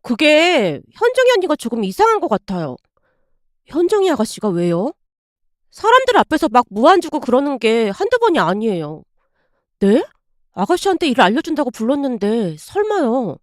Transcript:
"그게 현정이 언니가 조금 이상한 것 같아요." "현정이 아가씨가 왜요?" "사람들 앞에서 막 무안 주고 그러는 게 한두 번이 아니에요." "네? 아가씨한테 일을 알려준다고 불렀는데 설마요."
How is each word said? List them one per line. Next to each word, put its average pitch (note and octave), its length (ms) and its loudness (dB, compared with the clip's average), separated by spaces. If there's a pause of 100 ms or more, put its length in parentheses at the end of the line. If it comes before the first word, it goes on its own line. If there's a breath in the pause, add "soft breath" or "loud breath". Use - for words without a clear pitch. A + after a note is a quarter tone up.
"그게 D4+ 800 2 (120)
현정이 B4+ 420 2
언니가 F4 200 0
조금 A3+ 280 -6
이상한 G#4 360 0
것 E4 80 -4
같아요." F3 480 -4 (880)
"현정이 F#4+ 460 0
아가씨가 A3 380 -2
왜요?" F3 440 -2 (800)
"사람들 B4 460 2
앞에서 D4+ 320 0
막 A#3+ 200 -8
무안 D4+ 320 4
주고 D4+ 180 -6
그러는 C4+ 400 0
게 A3+ 300 0
한두 A#4 300 -2
번이 G4 200 2
아니에요." F3 640 -2 (760)
"네? G#3+ 240 4 (500)
아가씨한테 F4 560 -2
일을 A#3 140 2
알려준다고 C#4 480 0
불렀는데 A3 880 -2
설마요." C4+ 840 -2